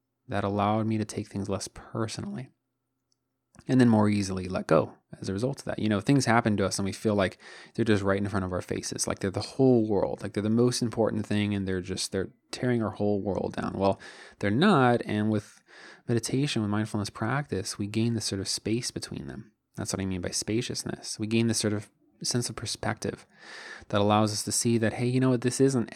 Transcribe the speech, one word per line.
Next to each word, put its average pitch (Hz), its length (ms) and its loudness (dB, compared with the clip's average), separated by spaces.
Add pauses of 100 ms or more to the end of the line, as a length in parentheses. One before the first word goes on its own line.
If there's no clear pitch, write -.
(280)
that 101 160 -4
allowed 101 420 0
me 110 120 0
to 107 60 -2
take - 240 -10
things 98 200 -6
less 95 200 -4
personally 113 800 -8 (1160)
and 131 140 4
then 120 80 8
more 107 200 6
easily 95 400 0
let 92 180 -4
go - 260 4 (280)
as 110 80 -8
a 95 40 -2
result 123 280 -4
of - 40 -14
that. - 140 -6
You 107 100 0
know, 104 120 2
things 139 260 2
happen 113 300 2
to 98 100 2
us - 120 -2
and 98 60 -2
we 95 80 -2
feel 107 220 0
like 95 240 0 (360)
they're 117 100 0
just 104 180 2
right 98 180 2
in 101 80 -2
front 95 160 -2
of 92 80 -4
our 90 80 -2
faces, - 460 -6
like - 140 -4
they're 98 100 0
the 101 100 -2
whole 123 480 4
world, - 340 0
like 101 120 -8
they're 101 80 -2
the 110 80 0
most 123 320 4
important 110 440 0
thing, 104 280 0
and 98 120 -2
they're 95 140 -2
just, 92 320 -6
they're 95 180 -2 (200)
tearing 123 320 0
our 101 80 -2
whole 104 300 0
world 95 360 -2
down. 92 180 -6
Well, 98 260 2 (380)
they're 104 120 0
not, 127 540 4
and 107 260 0
with - 320 -4 (440)
meditation, 123 560 0
with 104 80 0
mindfulness 104 400 -2
practice, 113 680 -4
we 101 80 -4
gain 113 280 0
this 107 120 -4
sort 98 140 -4
of 95 80 -6
space - 420 -4
between - 360 -10
them. 71 260 -14 (240)
That's - 160 -6
what 98 100 -2
I 95 40 -2
mean 92 140 -4
by 87 100 -6
spaciousness. - 880 -6
We 110 80 -4
gain 113 220 2
this 110 100 0
sort 107 140 0
of 104 160 -6 (340)
sense - 260 -2
of 110 80 -10
perspective - 720 -6 (600)
that 104 120 2
allows 104 320 4
us 104 120 -4
to 110 80 -4
see 117 260 2
that, 110 160 2
hey, 120 120 -2
you 127 140 2
know 131 100 4
what, 120 120 2
this 123 180 0
isn't 127 360 2